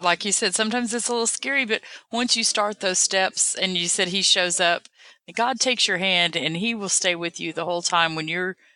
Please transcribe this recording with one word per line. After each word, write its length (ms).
like 220
you 80
said, 220
sometimes 380
it's 160
a 40
little 140
scary, 380
but 160
once 240
you 80
start 360
those 180
steps 560
and 240
you 100
said 200
he 120
shows 400
up, 220
God 240
takes 300
your 100
hand 380
and 220
he 160
will 160
stay 240
with 260
you 120
the 120
whole 180
time 320
when 140
you're 280